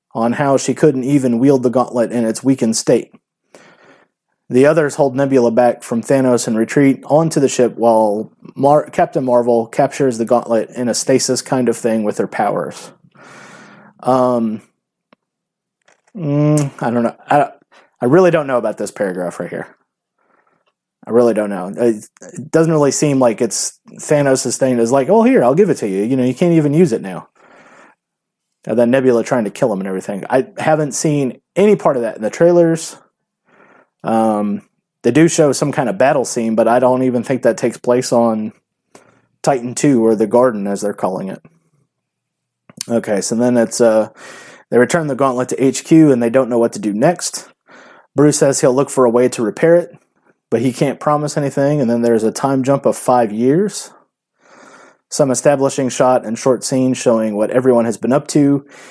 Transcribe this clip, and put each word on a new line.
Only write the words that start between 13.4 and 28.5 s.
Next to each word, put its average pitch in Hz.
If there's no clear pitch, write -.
Um, 123
mm, 147
I 127
don't 120
know. 113
I, 139
I -
really 175
don't 160
know 131
about 107
this 104
paragraph 90
right 85
here. -
I -
really 117
don't 104
know. 92
It, 104
it -
doesn't 165
really 147
seem 139
like 120
it's -
Thanos' 135
thing. 131
It's 117
like, 135
"Oh, 220
here, 240
I'll 127
give 185
it 131
to 110
you. 95
You 131
know, 127
you 127
can't 175
even 147
use 160
it 95
now." 92